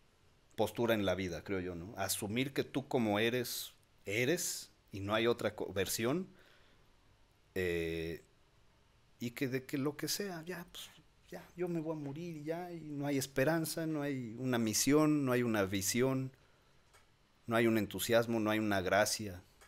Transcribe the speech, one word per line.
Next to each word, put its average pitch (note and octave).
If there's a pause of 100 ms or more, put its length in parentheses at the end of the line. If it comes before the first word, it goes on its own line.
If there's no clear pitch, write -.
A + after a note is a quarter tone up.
(540)
postura A2+
en G#2
la F#2
vida, F2+
creo F#2+
yo, F2+
¿no? F2
Asumir A2
que C#3+
tú -
como G#2+
eres, A#2 (340)
eres, B2 (220)
y G2
no G2+
hay A2+
otra A2+
co-, -
versión, A#2+ (1300)
eh, E2 (960)
y A#2+
que C3
de C3
que -
lo C#3+
que D#3
sea, F3+
ya, E3+
pues, - (400)
ya, F3+ (140)
yo F3
me E3+
voy D#3
a D3+
morir D#3
y D3
ya, E3+
y E3+
no D3
hay C#3+
esperanza, D#3
no D#3
hay B2+
una B2+
misión, C#3+
no B2+
hay B2
una A2
visión, B2 (1120)
no A#2
hay A#2
un A2+
entusiasmo, A2+
no G#2+
hay G#2+
una G#2
gracia G2 (260)